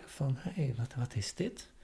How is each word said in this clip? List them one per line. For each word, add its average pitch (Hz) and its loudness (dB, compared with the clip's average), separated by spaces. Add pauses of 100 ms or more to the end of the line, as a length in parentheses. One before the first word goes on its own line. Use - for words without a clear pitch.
van, 135 2
"Hé, 165 0
wat, 117 0
wat 120 0
is - 0
dit? - -2 (140)